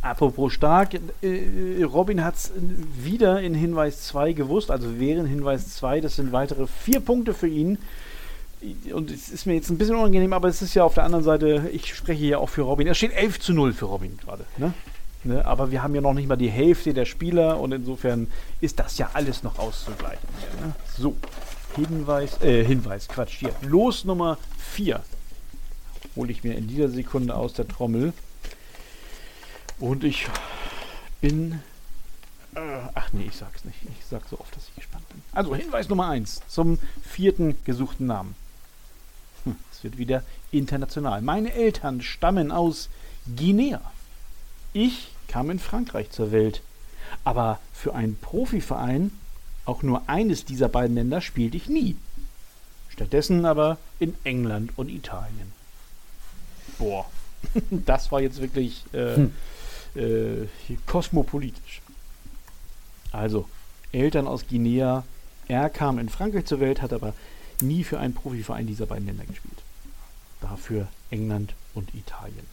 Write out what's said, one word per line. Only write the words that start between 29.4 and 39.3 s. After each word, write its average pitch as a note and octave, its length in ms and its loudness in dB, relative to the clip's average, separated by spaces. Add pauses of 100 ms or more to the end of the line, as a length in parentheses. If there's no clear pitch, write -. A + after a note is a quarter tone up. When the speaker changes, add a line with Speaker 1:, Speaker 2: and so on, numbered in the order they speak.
Speaker 1:
Und C3+ 240 -2
ich - 240 0 (920)
bin, D#3+ 380 2 (960)
äh, D#3 40 -8 (360)
ach - 180 2
nee, G2+ 140 2
ich G#2 80 -4
sag's - 300 -10
nicht. A2 180 -10
Ich - 260 -10
sag A#2 180 -8
so - 120 -10
oft, - 160 -14
dass - 140 -10
ich - 60 -18
gespannt - 340 -12
bin. - 120 -16 (120)
Also F#3 220 0
Hinweis C#3+ 340 -4
Nummer F#3 200 2
eins B2 380 -4
zum E3 320 4 (280)
vierten F3 560 2
gesuchten C3 440 -2
Namen. G2 280 -4 (1080)